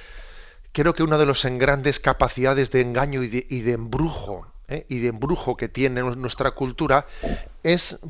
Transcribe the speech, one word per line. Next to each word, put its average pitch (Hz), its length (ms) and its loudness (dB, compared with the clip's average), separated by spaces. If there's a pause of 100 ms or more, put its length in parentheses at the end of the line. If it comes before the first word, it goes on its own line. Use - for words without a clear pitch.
(720)
creo 156 220 2
que 165 80 0
una 156 160 4
de 151 80 6
las 139 200 2
grandes 135 540 2
capacidades 131 720 2
de 131 120 4
engaño 127 420 0
y 120 40 -2
de, 120 220 -4
y 127 120 -4
de 117 100 0
embrujo, 117 720 -2 (220)
¿eh? 151 200 -8
y 127 120 -4
de 120 80 2
embrujo 120 500 -2
que 113 120 -4
tiene 127 320 0
nu-, 127 140 -2
nuestra 131 360 -2
cultura 135 560 0 (560)
es, 175 340 0 (120)